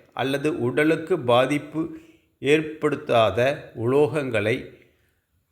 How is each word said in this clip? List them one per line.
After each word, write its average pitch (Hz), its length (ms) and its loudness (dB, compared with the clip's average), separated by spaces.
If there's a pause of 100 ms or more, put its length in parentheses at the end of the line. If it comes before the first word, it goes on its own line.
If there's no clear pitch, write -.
(140)
அல்லது 135 480 -2
உடலுக்கு 156 580 0
பாதிப்பு 143 760 0 (420)
ஏற்படுத்தாத 135 1400 0
உலோகங்களை 131 1000 0 (760)